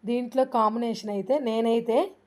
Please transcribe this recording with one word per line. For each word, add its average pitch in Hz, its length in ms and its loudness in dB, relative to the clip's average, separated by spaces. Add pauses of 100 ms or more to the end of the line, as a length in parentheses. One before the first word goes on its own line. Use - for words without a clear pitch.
దీంట్లో 247 400 0 (120)
కాంబినేషన్ 220 580 0
అయితే 196 200 0 (120)
నేనైతే 226 500 2 (300)